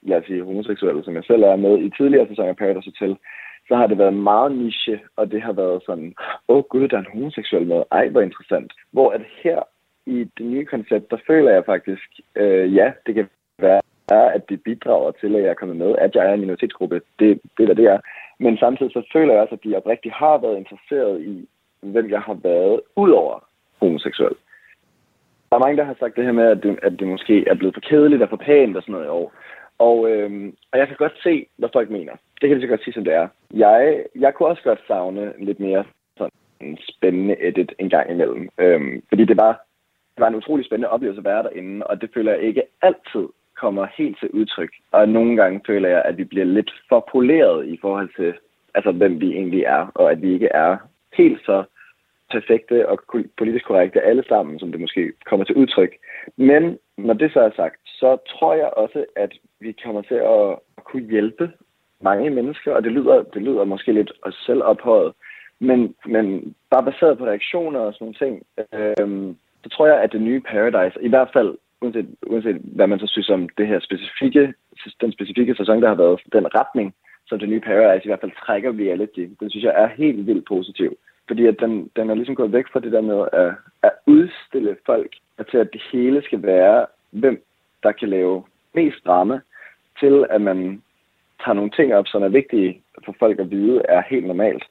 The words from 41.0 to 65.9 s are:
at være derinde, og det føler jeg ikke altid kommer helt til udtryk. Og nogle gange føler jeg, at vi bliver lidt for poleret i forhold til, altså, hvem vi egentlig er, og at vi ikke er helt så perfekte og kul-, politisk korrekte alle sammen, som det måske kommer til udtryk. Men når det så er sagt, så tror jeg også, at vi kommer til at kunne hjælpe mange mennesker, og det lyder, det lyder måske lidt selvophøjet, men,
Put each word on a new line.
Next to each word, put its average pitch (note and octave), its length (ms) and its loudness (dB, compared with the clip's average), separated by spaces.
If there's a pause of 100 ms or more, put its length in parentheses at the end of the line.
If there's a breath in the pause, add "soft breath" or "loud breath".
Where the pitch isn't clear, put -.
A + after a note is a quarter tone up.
at F#2+ 60 -10
være G#2 180 -2
derinde, G2 440 -10
og G2+ 140 -6
det A#2 120 -10
føler A2+ 180 -2
jeg F#2 100 -2
ikke G#2+ 220 -2 (180)
altid E3+ 440 0 (360)
kommer G2 260 -4 (100)
helt D3 220 -6
til G#2+ 100 -8
udtryk. G#2 420 -6 (200)
Og G#2+ 180 6
nogle A2+ 260 2
gange G2 320 2
føler G2 220 0
jeg, F2 160 2
at F2 120 -4
vi F#2+ 60 -6
bliver F#2 220 -4
lidt G2 260 0 (180)
for A#2+ 220 2
poleret B2+ 560 2
i E2 140 -10
forhold G2 340 -4
til, F2 180 -4 (420)
altså, G#2 160 0
hvem F2 300 2
vi F#2 100 0
egentlig F2+ 320 -2
er, D2 320 -2
og E2+ 160 4
at D2+ 100 -2
vi F#2 120 0
ikke F#2 140 0
er E2 300 2 (360)
helt - 320 4
så G2 180 0 (680 soft breath)
perfekte A#2 580 0
og G2 180 -2
kul-, - 300 -6
politisk A2+ 280 -4
korrekte F#2 360 2
alle B2 280 2
sammen, D#2+ 300 -2
som F2+ 120 -10
det D#2+ 100 -10
måske F2 300 -4 (140)
kommer - 200 -2
til - 100 -2
udtryk. A#2+ 380 2 (440 loud breath)
Men D3+ 400 4 (200)
når A2 160 -2
det D3 200 -2
så C#3 60 4
er A2+ 160 4
sagt, D#2+ 300 -4
så C3 320 0 (120)
tror E3 240 0
jeg D#3 240 0
også, - 280 -2 (100)
at G2+ 180 -4 (260)
vi A2 120 -14 (120)
kommer G#2 180 -8
til A#2+ 140 -6
at G#2+ 440 2 (240)
kunne B2 260 -12
hjælpe A2+ 420 -2 (500)
mange G2+ 280 0
mennesker, C#3 440 -6
og B2 100 0
det A2+ 80 -4
lyder, B2+ 320 4 (100)
det G2+ 80 -8
lyder A#2 220 -2
måske G2 300 -4
lidt G#2 180 0 (340)
selvophøjet, A2 680 0 (460 loud breath)
men, B2 360 0 (100)